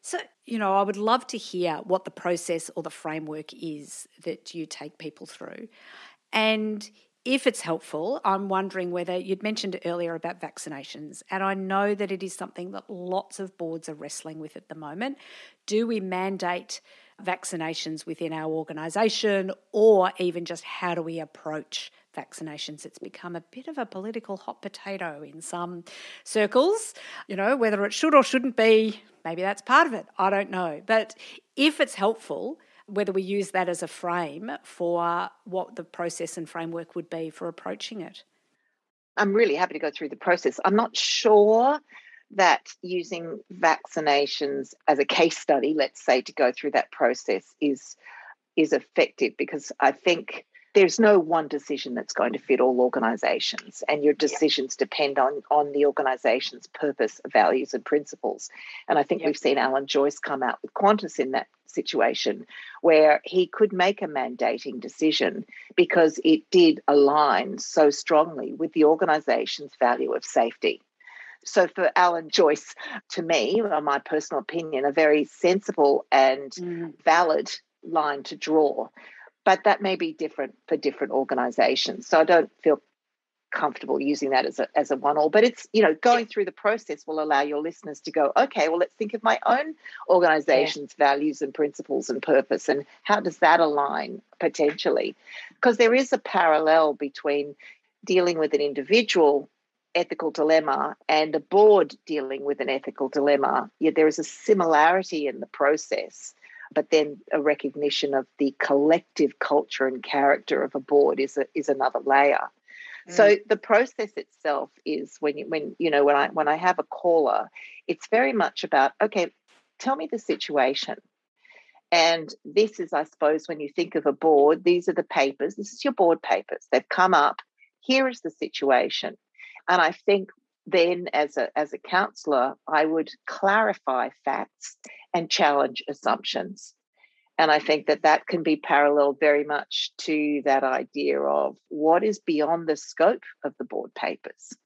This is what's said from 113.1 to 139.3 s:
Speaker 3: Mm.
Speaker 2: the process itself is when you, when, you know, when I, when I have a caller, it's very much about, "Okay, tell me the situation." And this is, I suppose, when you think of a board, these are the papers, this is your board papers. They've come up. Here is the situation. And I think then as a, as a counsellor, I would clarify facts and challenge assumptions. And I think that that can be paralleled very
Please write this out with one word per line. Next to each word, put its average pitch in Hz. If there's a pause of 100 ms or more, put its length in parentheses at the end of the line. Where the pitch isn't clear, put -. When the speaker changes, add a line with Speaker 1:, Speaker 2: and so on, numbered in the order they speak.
Speaker 3:
Mm. 208
Speaker 2:
the 220
process 220
itself - (160)
is 151
when 147
you, -
when, 151
you 165
know, 143
when 143
I, 143
when 151
I 156
have 180
a 151
caller, 135 (380)
it's -
very 254
much 185
about, 139 (100)
"Okay, 202 (480)
tell 262
me 311
the 233
situation." - (960)
And 165 (100)
this 208
is, 165
I 156
suppose, 156
when 156
you 143
think 170
of 151
a 147
board, 156
these 175
are 170
the 170
papers, 139
this 202
is -
your 269
board 170
papers. -
They've 131
come 185
up. 147 (380)
Here 262
is 240
the -
situation. - (520)
And 180
I 165
think 196 (360)
then 175
as 147
a, 123
as -
a -
counsellor, 151 (120)
I 151
would 160 (160)
clarify 190 (160)
facts - (380)
and 170
challenge 139
assumptions. - (640)
And 160
I 151
think 151
that 151
that 156
can 170
be 151
paralleled 143
very 147